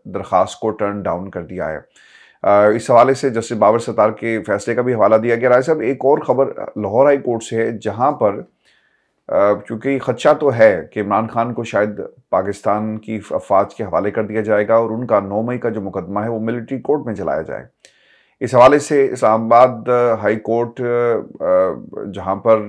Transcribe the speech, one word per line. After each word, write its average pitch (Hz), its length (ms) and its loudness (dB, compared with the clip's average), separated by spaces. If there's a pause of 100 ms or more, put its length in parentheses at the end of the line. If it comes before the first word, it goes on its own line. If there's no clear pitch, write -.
درخواست 95 560 -2
کو 110 100 -2
ٹرن 101 320 -6
ڈاؤن 90 280 -6
کر 90 120 -10
دیا 82 280 -8
ہے۔ 78 80 -8 (640)
آ، 101 240 4
اس 110 240 0
حوالے 123 240 6
سے 131 160 -2
جسٹس 113 220 -4
بابر 107 260 4
ستار 113 320 0
کے 110 360 -4
فیصلے 107 280 -2
کا 123 80 -2
بھی 123 120 0
حوالہ 107 220 4
دیا 117 200 2
گیا۔ 123 120 0
رائے 123 140 4
صاحب، 156 180 -2
ایک 127 240 -2
اور 143 140 2
خبر 135 280 0 (300)
لاہور 107 300 0
ہائی 143 120 4
کورٹ 117 240 -4
سے - 140 -8
ہے، 113 140 -2
جہاں 110 420 -4
پر، 110 280 0 (880)
آ، 101 260 2
چونکہ 117 440 -6
خدشہ 123 300 -2 (120)
تو 143 140 0
ہے 107 380 4
کہ 110 80 -6
عمران 104 260 -2
خان 117 280 -4
کو 117 100 -6
شاید 107 360 -2 (300)
پاکستان 104 680 -2
کی 107 220 -8 (100)
افواج 98 440 0
کے 113 100 -8
حوالے 92 260 -2
کر 117 120 -4
دیا 107 180 -4
جائے 104 280 0
گا 113 60 2
اور 117 160 2
ان 117 160 -6
کا 110 140 2
نو 98 220 -4
مئی 123 160 -6
کا 120 100 -4
جو 110 120 -6
مقدمہ 95 400 -6
ہے 110 80 -6
وہ 113 120 -4
ملٹری 117 400 -6
کورٹ 143 260 -2
میں 113 80 -6
چلایا 80 280 -4
جائے۔ 64 240 -12 (760)
اس 120 140 -6
حوالے 131 240 8
سے 139 340 2
اسلام 113 400 2
آباد 117 360 4 (340)
ہائی 107 140 0
کورٹ، 117 440 -4 (600)
آ، - 40 -6 (720)
جہاں 95 220 -4
پر، 110 320 2